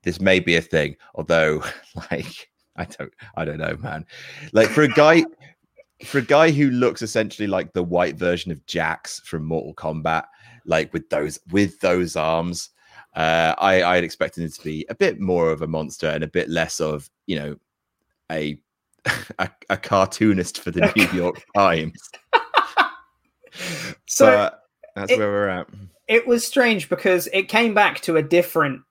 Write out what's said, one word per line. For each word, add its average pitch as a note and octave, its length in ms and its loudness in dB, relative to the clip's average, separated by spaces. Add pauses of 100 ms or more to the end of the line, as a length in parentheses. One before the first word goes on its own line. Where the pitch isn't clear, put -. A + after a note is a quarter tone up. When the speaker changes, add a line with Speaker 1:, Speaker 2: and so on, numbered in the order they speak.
Speaker 1:
This F2 160 -6
may F#2+ 200 4
be F2 160 2
a E2 60 2
thing, D2+ 340 -2 (180)
although, D#2 500 0 (220)
<laughs> - 260 -14
like, - 380 -10 (260)
I F2 100 -10
don't, - 280 -16 (220)
I E2 100 -6
don't D2+ 140 -8
know, D#2+ 200 -6
man. D#2 240 -10 (480)
Like, A2 180 6
for D3+ 120 4
a D3+ 60 6
guy, D#3 380 6 (380)
<laughs> - 420 -20
for - 120 -4
a B2 60 0
guy D3+ 260 6
who C#3+ 220 2
looks B2 320 0
essentially G#2+ 440 -2
like F#2 260 -2
the F2+ 100 -2
white F2 320 0
version F2 360 -2
of D2+ 140 -12
Jax - 540 -6
from D#2 240 -10
Mortal D#2 320 -6
Kombat, D#2+ 500 -4 (400)
like, D#2+ 260 0
with E2 200 -8
those, D2+ 280 -4 (120)
with G2 300 0
those F2+ 340 0
arms, E2 560 -4 (440)
uh, E2 440 2
I, F#2 240 4
I'd F2 200 2
expected E2 400 -6
him D#2+ 60 -6
to - 140 -18
be D#2 260 -8
a - 60 -10
bit - 240 0
more F2 320 0
of D#2 100 -4
a D#2+ 60 -6
monster D#2+ 400 -6
and D2+ 160 -2
a D#2 40 -6
bit D#2+ 220 -2
less E2 320 -4
of, D2+ 260 -4 (200)
you F2+ 80 -4
know, D2 200 -8 (760)
a, D2+ 280 -6 (460)
<laughs> - 320 -8
a, F2+ 120 -4 (200)
a G2 80 0
cartoonist F#2+ 840 0
for F2 100 -8
the G2 240 0
New G2+ 120 4
Speaker 2:
<laughs> F2 80 -6
Speaker 1:
York F2 280 -4 (120)
Times. E2+ 540 0 (2000)
Speaker 2:
So - 200 4
Speaker 1:
But - 380 2 (320)
that's G2 160 -4
Speaker 2:
it, B2 80 2
Speaker 1:
where G#2 120 0
we're G2+ 180 0
at. F#2 180 -6 (400)
Speaker 2:
it A#3 200 2
was A#3+ 180 2
strange A3+ 440 0
because F3+ 440 0
it F#3+ 160 0
came A3 240 2
back G3 280 2
to E3 160 0
a D#3 60 4
different D#3+ 680 0